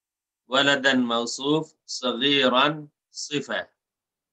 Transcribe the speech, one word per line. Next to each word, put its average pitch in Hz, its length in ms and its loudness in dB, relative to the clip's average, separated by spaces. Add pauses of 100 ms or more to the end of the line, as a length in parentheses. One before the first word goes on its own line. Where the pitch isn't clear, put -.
(480)
ولدا 135 460 2
موصوف، 127 800 -2 (120)
صغيرا 135 1000 0 (220)
صفة، 113 580 -8 (640)